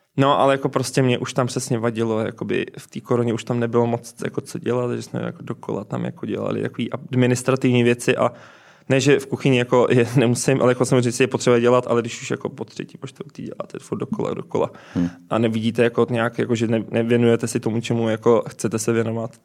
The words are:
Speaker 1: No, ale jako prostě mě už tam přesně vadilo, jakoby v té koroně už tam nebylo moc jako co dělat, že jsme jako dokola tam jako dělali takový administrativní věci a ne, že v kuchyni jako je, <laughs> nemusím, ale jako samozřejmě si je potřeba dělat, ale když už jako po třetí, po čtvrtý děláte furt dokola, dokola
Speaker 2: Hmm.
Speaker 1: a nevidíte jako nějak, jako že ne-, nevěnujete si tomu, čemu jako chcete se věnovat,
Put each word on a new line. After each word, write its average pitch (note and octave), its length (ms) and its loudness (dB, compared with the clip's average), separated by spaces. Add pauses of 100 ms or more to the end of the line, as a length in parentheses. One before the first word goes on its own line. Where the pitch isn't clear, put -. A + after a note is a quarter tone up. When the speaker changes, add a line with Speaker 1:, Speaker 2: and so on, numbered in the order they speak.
(180)
Speaker 1:
No, C3+ 220 4
ale C3+ 140 4
jako C3+ 160 -2
prostě C3 320 0
mě B2 160 2
už - 160 -6
tam B2+ 140 0
přesně A#2+ 320 -4
vadilo, A2+ 400 -2
jakoby G#2 460 -4 (120)
v - 100 -20
té - 140 -12
koroně A#2+ 320 0
už A2 100 -4
tam A#2+ 160 -2
nebylo A#2 280 0
moc B2 360 -6
jako - 180 -6
co - 180 -12
dělat, B2 360 -4
že A#2 60 -8
jsme A#2 200 -8
jako A#2 220 -8
dokola G#2+ 400 -8
tam A#2 220 -8
jako - 200 -10
dělali G#2 360 -4
takový A2+ 300 -6
administrativní B2 920 2
věci A#2+ 340 2
a A#2+ 140 2 (580)
ne, C3 100 4
že C3 200 4
v - 60 -12
kuchyni C3 320 2
jako B2 320 4
je, A#2+ 220 4
<laughs> A#2+ 40 0
nemusím, B2 460 2
ale B2 100 4
jako B2 140 2
samozřejmě B2 260 2
si B2 120 2
je B2+ 40 2
potřeba A#2+ 320 2
dělat, B2 280 4
ale A#2 140 2
když A2+ 200 -8
už - 100 -8
jako B2 180 -6
po - 160 -12
třetí, - 320 -14
po - 100 -14
čtvrtý - 360 -16
děláte - 360 -12
furt - 180 -8
dokola, - 360 -4
dokola - 380 -4 (220)
Speaker 2:
Hmm. F2 160 0 (200)
Speaker 1:
a A2 80 -2
nevidíte A2+ 460 0
jako A#2 260 2
nějak, A#2+ 300 -2
jako A#2 160 0
že A2+ 120 -2
ne-, A2+ 240 0
nevěnujete A#2 560 2
si - 120 -4
tomu, A2+ 220 -4
čemu A2+ 280 -2
jako A2+ 380 2
chcete A2 320 -4
se A#2 140 -2
věnovat, A2+ 380 -2 (140)